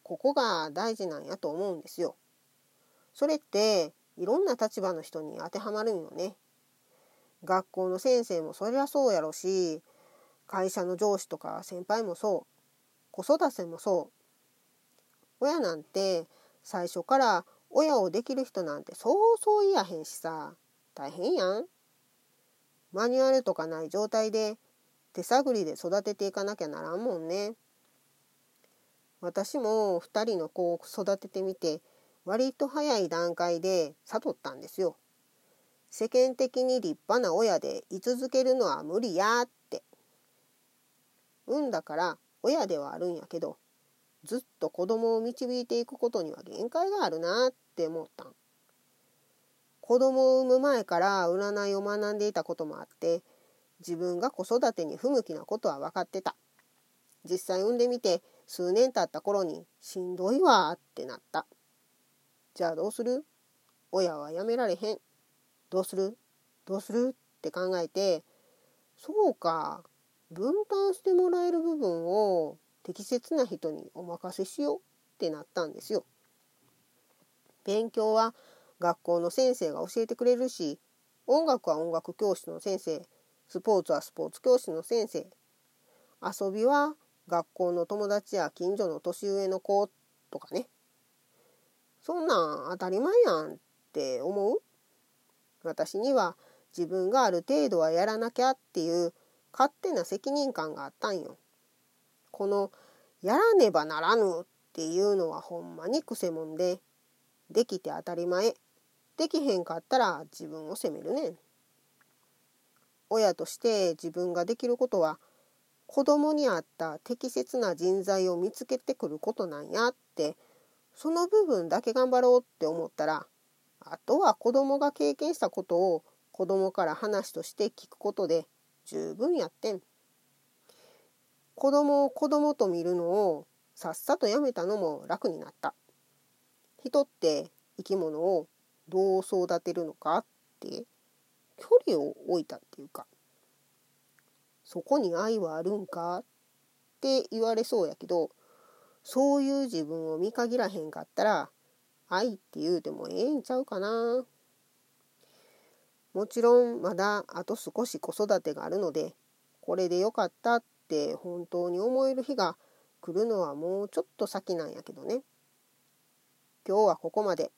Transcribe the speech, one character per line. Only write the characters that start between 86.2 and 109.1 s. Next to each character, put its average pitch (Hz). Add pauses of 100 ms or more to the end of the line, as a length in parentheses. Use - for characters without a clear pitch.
遊 196
び 214
は 285 (320)
学 170
校 180
の 175
友 208
達 202
や 165
近 185
所 202
の 156
年 180
上 196
の 190
子 202 (400)
と -
か -
ね。 226 (1300)
そ 349
ん 320
な 160
ん 165
当 180
た 185
り 185
前 320 (120)
や 233 (120)
ん 156
っ 156 (360)
て 131
思 202
う？ 440 (1000)
私 165
に 262
は 190 (400)
自 175
分 185
が 262
あ 214
る 175
程 285
度 190
は 160
や 170
ら 220
な 233
き 247
ゃ 262
っ 262 (160)
て 185
い 170
う 170 (400)
勝 277 (100)
手 370
な 196
責 233
任 285
感 156
が 147
あ 139
っ 139
た 214
ん 185
よ。 - (920)
こ 202
の 202 (500)
や 208
ら 440
ね 277
ば 156
な 156
ら 190
ぬ 185
っ 175 (280)
て 165
い 165
う 202
の 175
は 156
ほ 170
ん 170
ま 160
に 302
く -
せ 185
者 160
で、 180 (680)
で 220
き 185
て -
当 160
た 175
り 170
前、 185 (600)